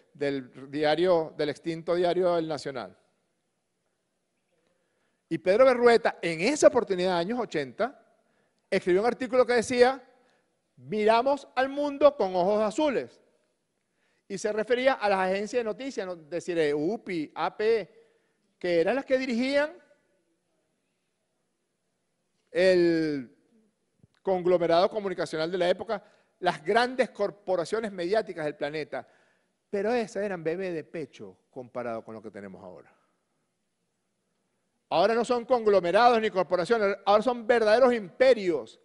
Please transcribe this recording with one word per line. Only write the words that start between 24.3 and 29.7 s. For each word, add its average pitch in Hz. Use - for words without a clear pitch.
comunicacional 180
de 185
la 175
época, 196
las 165
grandes 240
corporaciones 196
mediáticas 180
del 147
planeta. 147
Pero 208